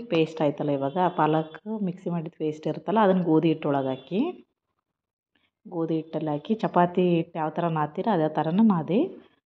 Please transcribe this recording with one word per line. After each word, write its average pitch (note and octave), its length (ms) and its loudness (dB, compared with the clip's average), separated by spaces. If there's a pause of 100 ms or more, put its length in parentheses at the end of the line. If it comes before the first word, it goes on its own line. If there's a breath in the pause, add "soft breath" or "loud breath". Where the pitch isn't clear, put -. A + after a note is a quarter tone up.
(120)
paste D#3+ 300 0
ಆಯ್ತಲ್ಲ, D3 360 0
ಇವಾಗ C#3+ 280 0 (120)
ಪಾಲಕ್ D#3 380 0 (320)
ಮಿಕ್ಸಿ F3+ 260 -8
ಮಾಡಿದ E3 260 -6
paste D#3 280 -4
ಇರುತ್ತಲ್ಲ, E3+ 380 -2
ಅದನ್ನ F#3 220 4
ಗೋಧಿ D#3 240 4
ಹಿಟ್ಟೊಳಗೆ C#3 400 0
ಹಾಕಿ, E3 300 -4 (1400)
ಗೋಧಿ E3 320 -4
ಹಿಟ್ಟಲ್ಲಿ D#3 360 -6
ಹಾಕಿ D3 220 -4
ಚಪಾತಿ F3 540 2
ಹಿಟ್ಟು E3+ 280 0
ಯಾವ D#3 200 -4
ಥರ E3+ 100 0 (100)
ನಾದ್ತೀರ D3+ 360 -4
ಅದೇ D#3 220 2
ಥರನೇ E3 320 2
ನಾದಿ. E3+ 320 2 (460 loud breath)